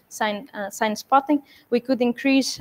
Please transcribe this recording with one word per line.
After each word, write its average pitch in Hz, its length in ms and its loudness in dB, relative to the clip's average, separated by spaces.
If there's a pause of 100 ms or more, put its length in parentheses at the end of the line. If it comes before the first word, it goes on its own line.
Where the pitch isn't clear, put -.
sign, 208 440 -4
uh, 202 160 -8
sign 214 280 -2
spotting, 285 440 2 (280)
we 240 100 0
could 254 220 -2
increase, 254 600 2